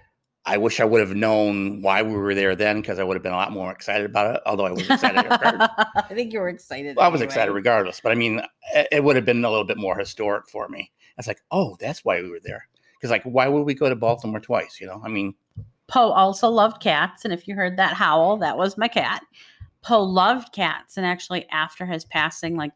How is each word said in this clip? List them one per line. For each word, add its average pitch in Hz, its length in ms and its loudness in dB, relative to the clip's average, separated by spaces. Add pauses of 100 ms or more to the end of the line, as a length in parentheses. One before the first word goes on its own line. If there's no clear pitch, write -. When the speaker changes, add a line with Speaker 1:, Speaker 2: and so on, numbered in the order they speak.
(460)
Speaker 1:
I 104 120 0
wish 110 240 0
I 113 40 6
would 113 140 6
have 98 160 0
known 104 680 2
why 98 200 4
we 110 160 -2
were 101 180 0
there 98 200 2
then, 104 280 0
'cause 98 160 -6
I 95 40 -2
would 92 120 -2
have 90 80 -6
been 92 100 -4
a 90 40 -2
lot 98 160 -2
more 92 180 -6
excited 104 340 -4
about 104 300 0
it, - 100 -4
although 101 200 0
I 90 60 -2
was 90 180 -6
excited 254 340 2
regardless. 226 460 2 (140)
Speaker 2:
<laughs> - 120 -4
I 202 180 -2
think 226 200 -6
you 220 60 -4
were 180 100 -4
excited 143 480 -8
Speaker 1:
Well, 185 80 6
I 175 40 6
was 160 120 0
Speaker 2:
anyway. 113 120 -2
Speaker 1:
excited 107 200 0
regardless, 101 480 0
but 117 100 0
I 117 40 4
mean, 113 260 0 (340)
it, 151 160 4
it 147 140 4
would 143 100 6
have 127 100 4
been 120 200 2
a 117 40 0
little 110 140 2
bit 101 140 -4
more 95 200 -2
historic 104 520 -4
for 110 180 -10
me. - 240 -14 (260)
It's 123 120 -10
like, 104 100 -8 (120)
"Oh, 151 280 0
that's 131 240 -8
why 90 180 0
we 90 80 -10
were 85 140 -12
there." 101 240 -14 (340)
'Cause, 123 80 -6
like, 113 140 0
why 127 240 2
would 147 140 2
we 147 120 -2
go 135 140 0
to 127 80 0
Baltimore 113 460 -2
twice, - 400 -4
you 95 60 -14
know? 92 160 -14
I 110 40 -12
mean 101 260 -4 (540)
Speaker 2:
Poe 233 240 4
also 190 380 4
loved 226 320 2
cats, 175 420 0
and 202 100 -4
if 175 140 -8
you 196 80 -8
heard 185 220 -2
that 180 160 2
howl, 175 440 4
that 156 200 -2
was 190 200 -2
my 220 120 0
cat. 139 320 -2 (600)
Poe 226 220 2
loved 190 500 2
cats, - 440 -6
and 190 80 -2
actually 180 460 -4
after 160 340 -4
his 165 200 -6
passing, 165 520 -4
like, 151 180 -6